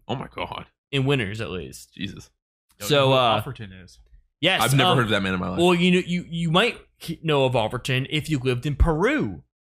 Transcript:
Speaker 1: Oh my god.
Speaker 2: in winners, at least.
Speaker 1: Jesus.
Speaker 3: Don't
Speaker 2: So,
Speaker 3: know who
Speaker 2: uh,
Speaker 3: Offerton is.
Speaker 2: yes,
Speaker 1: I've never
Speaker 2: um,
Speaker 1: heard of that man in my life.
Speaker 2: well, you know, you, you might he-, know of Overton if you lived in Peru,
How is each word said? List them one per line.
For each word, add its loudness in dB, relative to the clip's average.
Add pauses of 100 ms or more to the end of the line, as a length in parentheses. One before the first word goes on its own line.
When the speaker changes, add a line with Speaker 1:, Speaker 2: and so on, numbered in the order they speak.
Speaker 1:
Oh -4
my -8
god. -10 (240)
Speaker 2:
in 0
winners, -2
at -8
least. -12
Speaker 1:
Jesus. -12 (500)
Speaker 3:
Don't -10
Speaker 2:
So, 2
Speaker 3:
know 4
who 4
Speaker 2:
uh, 4
Speaker 3:
Offerton -14
is. -20 (420)
Speaker 2:
yes, 2
Speaker 1:
I've 4
never 6
Speaker 2:
um, 4
Speaker 1:
heard 4
of 0
that 2
man -2
in -2
my -4
life. -4
Speaker 2:
well, 6
you 4
know, 4
you, -6
you -4
might 2 (200)
he-, -12
know 2
of 0
Overton -2
if -4
you -2
lived -2
in -4
Peru, 0 (360)